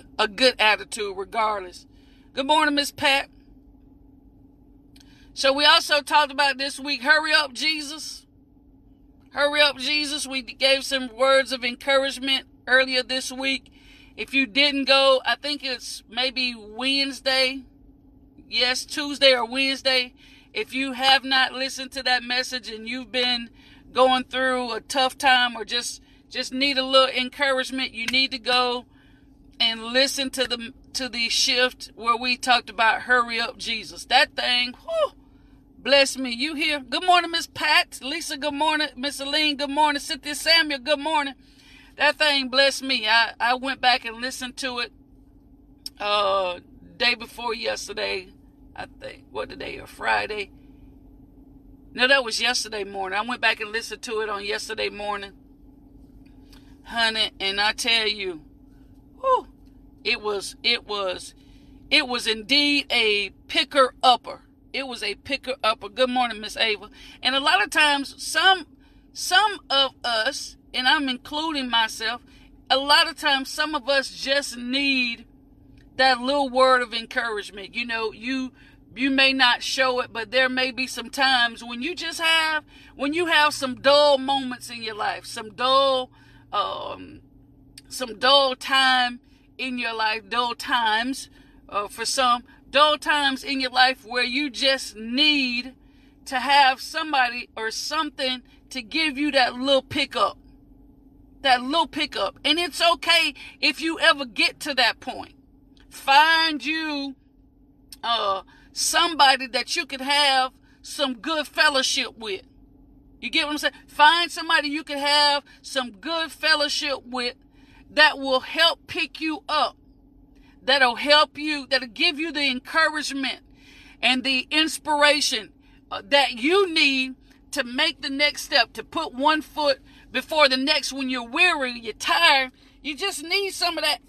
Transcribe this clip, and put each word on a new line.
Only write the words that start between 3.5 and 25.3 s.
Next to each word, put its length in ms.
So 180
we 120
also 360
talked 300
about 260
this 220
week, 220
hurry 320
up, 200
Jesus. 720
Hurry 300
up, 160
Jesus. 500
We 140
gave 420
some 320
words 360
of 120
encouragement 840
earlier 360
this 280
week. 400
If 160
you 120
didn't 400
go, 400
I 100
think 280
it's 460
maybe 460
Wednesday. 1080
Yes, 380
Tuesday 480
or 120
Wednesday. 680
If 220
you 180
have 300
not 300
listened 400
to 100
that 180
message 480
and 180
you've 240
been 380
going 340
through 460
a 100
tough 360
time 380